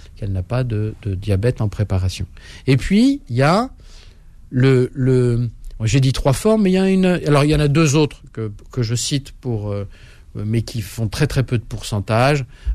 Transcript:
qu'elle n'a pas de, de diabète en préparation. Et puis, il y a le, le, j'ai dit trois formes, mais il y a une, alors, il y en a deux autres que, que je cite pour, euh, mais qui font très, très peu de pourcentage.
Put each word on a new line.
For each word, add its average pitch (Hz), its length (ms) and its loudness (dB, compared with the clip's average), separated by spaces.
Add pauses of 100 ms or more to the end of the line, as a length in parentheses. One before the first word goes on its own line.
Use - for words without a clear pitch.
(160)
qu'elle 98 160 -8
n'a 92 120 -4
pas 127 200 -4
de, 107 400 -4
de 98 120 -4
diabète 101 460 0
en 107 80 0
préparation. 95 560 -2 (400)
Et 135 120 4
puis, 254 520 2
il 117 60 -4
y 127 60 2
a 196 280 2 (800)
le, 127 440 4
le, 123 560 2 (340)
j'ai 113 160 2
dit 131 140 2
trois 139 200 0
formes, 214 300 2
mais 185 80 4
il - 20 2
y 185 40 2
a 190 120 2
une, 190 160 2
alors, 151 380 2
il 151 80 2
y 151 40 2
en 151 40 2
a 151 80 2
deux 143 280 2
autres 151 280 0 (100)
que, 110 180 -8 (200)
que 127 100 -4
je 117 140 -2
cite - 380 -4
pour, 104 380 -6
euh, 101 140 -6 (500)
mais 110 260 -2
qui 113 200 -6
font 110 260 -6
très, 143 200 -2
très 131 160 0
peu 120 140 -4
de 110 60 -6
pourcentage. 117 840 -2 (300)